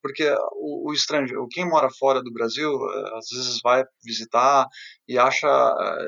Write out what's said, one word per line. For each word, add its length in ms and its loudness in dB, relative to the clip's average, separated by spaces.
porque 220 -4
o, 360 -6
o 40 -4
estrangeiro, 580 -2
quem 160 -4
mora 220 4
fora 240 2
do 80 -10
Brasil, 400 -2
é, 460 -6
às 120 -14
vezes 320 -6
vai 220 4
visitar 600 2
e 120 -2
acha, 280 4
é, 600 2